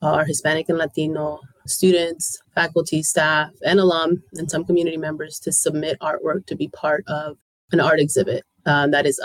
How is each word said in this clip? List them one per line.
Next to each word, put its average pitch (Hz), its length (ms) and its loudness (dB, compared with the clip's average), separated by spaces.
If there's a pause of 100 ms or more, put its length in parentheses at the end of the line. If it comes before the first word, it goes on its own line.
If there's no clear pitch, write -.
our 156 240 2
Hispanic 156 460 -2
and 165 80 0
Latino 151 600 -4 (280)
students, 170 760 0 (140)
faculty, 160 480 0
staff, 156 480 0 (120)
and 180 160 4
alum, 175 440 2 (120)
and 160 160 -8
some 165 140 -2
community 170 320 0
members 156 440 -8
to - 120 -8
submit 156 480 -2
artwork 156 460 -4
to 151 100 -8
be 151 120 -6
part - 400 -2
of 151 280 -6 (360)
an - 80 4
art 156 200 4
exhibit. 139 420 0 (240)
Um, 143 240 4
that 147 160 4
is 139 180 0